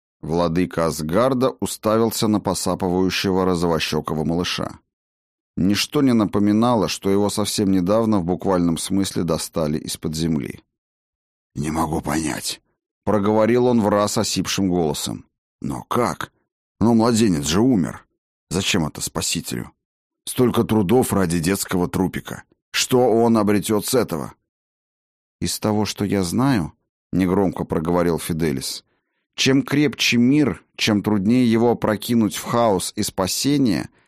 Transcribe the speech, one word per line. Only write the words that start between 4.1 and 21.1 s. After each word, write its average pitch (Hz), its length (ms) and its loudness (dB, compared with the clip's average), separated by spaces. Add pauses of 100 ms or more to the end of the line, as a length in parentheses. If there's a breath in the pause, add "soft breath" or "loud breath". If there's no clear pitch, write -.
малыша. - 560 -4 (760)
Ничто 101 460 0
не 131 120 4
напоминало, 104 760 2
что - 220 -4
его 101 200 2
совсем 101 420 -2
недавно 104 480 2
в 85 40 -2
буквальном 87 540 0
смысле 95 460 -2
достали 78 540 -2
из-под - 380 -8
земли. 80 480 -4 (920)
"Не 73 160 -6
могу 78 300 -4
понять", 76 600 -6 (420)
проговорил 110 640 2
он 120 140 2
враз 104 360 2
осипшим 95 520 -2
голосом. 76 560 -2 (360)
"Но 67 220 -8
как? - 480 -4 (480)
Но 113 140 4
младенец 110 520 2
же 85 160 0
умер. 95 440 0 (440)
Зачем 87 360 0
это - 160 -8
спасителю? - 680 -6 (540)
Столько 117 380 2
трудов 110 500 2